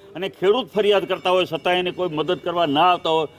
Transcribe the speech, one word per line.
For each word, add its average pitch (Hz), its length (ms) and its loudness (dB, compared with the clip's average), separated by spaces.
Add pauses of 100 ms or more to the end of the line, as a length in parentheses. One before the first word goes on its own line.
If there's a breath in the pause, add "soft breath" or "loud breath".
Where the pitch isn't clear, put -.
(160 loud breath)
અને 180 140 -6
ખેડૂત 202 440 0
ફરિયાદ 202 320 2
કરતા 180 240 -2
હોય 180 240 2
છતાં 170 200 -2
એને 180 180 -2
કોઈ 180 180 -4
મદદ 151 340 -2
કરવા 175 220 0
ના 147 160 2
આવતા 175 280 2
હોય 160 180 0 (120)